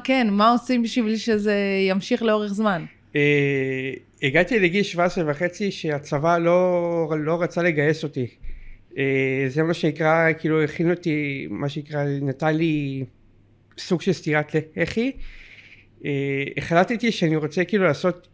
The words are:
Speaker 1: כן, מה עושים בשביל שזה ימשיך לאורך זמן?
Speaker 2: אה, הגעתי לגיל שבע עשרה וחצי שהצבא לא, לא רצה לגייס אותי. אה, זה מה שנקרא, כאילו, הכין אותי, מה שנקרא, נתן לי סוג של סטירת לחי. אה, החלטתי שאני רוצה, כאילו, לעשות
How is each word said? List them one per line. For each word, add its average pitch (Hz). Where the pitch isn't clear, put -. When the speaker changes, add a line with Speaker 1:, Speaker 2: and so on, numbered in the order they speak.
Speaker 1:
כן, 262
מה 208
עושים 240
בשביל 220
שזה 214
ימשיך 202
לאורך 214
זמן? 196
Speaker 2:
אה, 147
הגעתי 170
לגיל 185
שבע 175
עשרה 180
וחצי 175
שהצבא 156
לא, 170
לא 160
רצה 170
לגייס 151
אותי. 139
אה, 135
זה 147
מה 165
שנקרא, 160
כאילו, 156
הכין 160
אותי, 151
מה 104
שנקרא, 147
נתן 143
לי 147
סוג -
של 190
סטירת 151
לחי. 220
אה, 147
החלטתי 190
שאני 160
רוצה, 151
כאילו, 190
לעשות 170